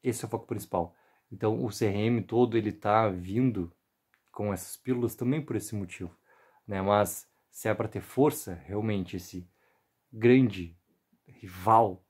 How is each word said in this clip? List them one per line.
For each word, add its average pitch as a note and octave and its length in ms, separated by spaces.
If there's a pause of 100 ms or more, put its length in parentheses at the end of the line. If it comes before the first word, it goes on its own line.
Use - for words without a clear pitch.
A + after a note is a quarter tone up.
Esse A#2 220
é A2 40
o - 20
foco - 160
principal. G2 480 (360)
Então, A2+ 340
o G#2+ 80
C A2 140
R G2+ 120
M A2+ 240
todo, A#2 360
ele G#2+ 120
tá G#2+ 380
vindo F#2+ 640 (580)
com G#2 220
essas - 240
pílulas A#2+ 380
também C3+ 260
por C#3 160
esse G#2+ 180
motivo, F#2 400 (520)
né? G2 160
Mas G2+ 440 (240)
se - 180
é G#2+ 60
pra A2 140
ter G2 140
força, A2+ 640
realmente, G2+ 500
esse F2+ 320 (640)
grande A2 640 (480)
rival F#2+ 840